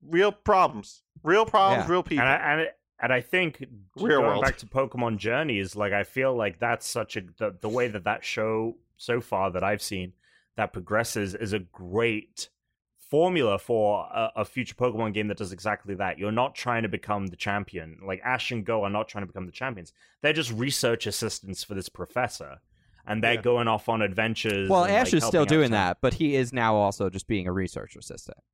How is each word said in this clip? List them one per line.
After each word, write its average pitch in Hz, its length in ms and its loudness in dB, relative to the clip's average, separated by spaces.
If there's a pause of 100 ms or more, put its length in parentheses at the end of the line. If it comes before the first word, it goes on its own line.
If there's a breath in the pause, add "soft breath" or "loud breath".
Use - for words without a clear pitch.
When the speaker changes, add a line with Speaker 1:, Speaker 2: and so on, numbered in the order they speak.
Speaker 1:
Real 170 300 4
problems. 180 680 2 (200)
Real 196 220 6
problems, 196 420 4
Speaker 2:
Yeah. 165 60 -2
Speaker 1:
real 180 100 2
people. 139 220 2
Speaker 3:
And 131 60 4
I, 139 60 4 (240)
and, 165 80 0 (320)
and 120 120 0
I 127 80 2
think 170 440 -2 (320)
Speaker 1:
Real 156 240 4
Speaker 3:
going - 80 4
Speaker 1:
world. 104 160 0
Speaker 3:
back 135 140 2
to - 80 -18
Pokemon 123 520 -2
Journeys, 110 580 -2
like, 104 160 -2
I 101 120 0
feel 131 300 0
like 104 240 -2
that's 117 280 -2
such - 300 -6
a, 110 40 -6 (160)
the, 104 240 -4
the 110 80 -4
way 123 200 0
that 104 160 -8
that 107 200 -2
show 110 520 -2 (200)
so 117 240 -2
far 98 300 -2
that 87 120 -2
I've 101 200 0
seen 92 320 -8 (420)
that 107 160 -2
progresses 101 640 -2
is 104 200 -6
a 110 40 0
great 104 920 -4 (500)
formula 147 600 2
for 104 540 0
a, 113 240 0
a 107 80 -2
future - 300 -8
Pokemon 113 400 -2
game 104 140 -2
that 101 100 -4
does 95 140 -6
exactly 98 420 -6
that. 92 240 -4
You're 101 140 -2
not 127 220 0
trying 117 280 -2
to 113 60 -2
become 101 400 -4
the 87 80 -12
champion. 90 680 -6
Like, 95 200 -6
Ash 123 260 -2
and 113 140 -4
Go 110 200 0
are 98 60 0
not 107 180 -2
trying 104 140 -8
to 98 40 -10
become 92 200 -10
the 87 60 -16
champions. 113 400 -8 (300 soft breath)
They're 147 120 4
just 143 180 -4
research 117 540 0
assistants 98 580 -6
for 104 100 -12
this 95 140 -8
professor. 90 720 -6 (460)
And 107 180 -2
they're 117 100 4
Speaker 1:
Yeah. 113 80 -4
Speaker 3:
going 120 240 2
off 110 220 0
on 113 140 2
adventures 104 680 0
Speaker 2:
Well, 180 140 6
Speaker 3:
and, 196 80 0
Speaker 2:
Ash 226 160 4
Speaker 3:
like, 185 60 2
Speaker 2:
is 151 120 4
still 156 140 4
Speaker 3:
helping - 0 -
out 143 80 4 (100)
Speaker 2:
doing 139 120 4
Speaker 3:
town. 101 180 2
Speaker 2:
that, 87 140 -2
but 123 120 2
he 143 220 0
is 127 160 0
now 113 240 2
also 101 340 2
just 95 160 -10
being 95 220 -2
a 90 40 -2
research - 440 -4
assistant. - 420 -16 (160)